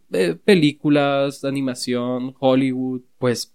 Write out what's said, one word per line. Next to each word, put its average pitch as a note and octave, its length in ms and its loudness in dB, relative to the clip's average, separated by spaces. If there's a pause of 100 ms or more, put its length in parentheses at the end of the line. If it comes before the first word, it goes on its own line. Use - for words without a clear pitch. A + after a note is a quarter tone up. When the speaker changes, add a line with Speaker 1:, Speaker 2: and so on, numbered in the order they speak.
(140)
Speaker 1:
Eh, F3+ 220 0 (400)
películas, C#3 680 0
animación, B2+ 960 -4
Hollywood. C3 600 0 (160)
Speaker 2:
Pues A#2+ 380 -2